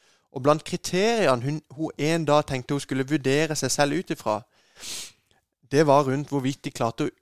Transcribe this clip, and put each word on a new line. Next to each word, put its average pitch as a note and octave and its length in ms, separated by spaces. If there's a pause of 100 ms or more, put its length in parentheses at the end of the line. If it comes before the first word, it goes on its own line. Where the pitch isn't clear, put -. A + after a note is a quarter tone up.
(320)
og B2 120
blant D3+ 200
kriteriene F3+ 800
hun, D3+ 180 (100)
hun D3+ 260
en D#3+ 280
dag D3 200
tenkte C3+ 280
hun C#3+ 100
skulle C3 240
vurdere D3 480
seg C3 160
selv D3 280
ut - 120
ifra, G#2+ 300 (1300)
det D3 160
var C#3 160
rundt C3+ 260
hvorvidt C#3 360
de C#3 60
klarte A#2+ 360
å - 140